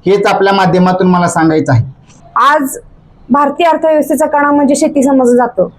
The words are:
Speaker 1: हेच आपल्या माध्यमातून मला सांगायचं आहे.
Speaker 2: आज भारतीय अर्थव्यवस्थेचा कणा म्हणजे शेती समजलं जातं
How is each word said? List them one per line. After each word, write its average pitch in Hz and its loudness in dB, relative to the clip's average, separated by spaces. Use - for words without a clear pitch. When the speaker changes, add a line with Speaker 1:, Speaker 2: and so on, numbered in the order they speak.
Speaker 1:
हेच 202 0
आपल्या 196 0
माध्यमातून 185 0
मला 175 2
सांगायचं 156 0
आहे. 117 0
Speaker 2:
आज 285 0
भारतीय 285 0
अर्थव्यवस्थेचा 311 0
कणा 285 0
म्हणजे 285 2
शेती 285 -2
समजलं 254 2
जातं 233 -2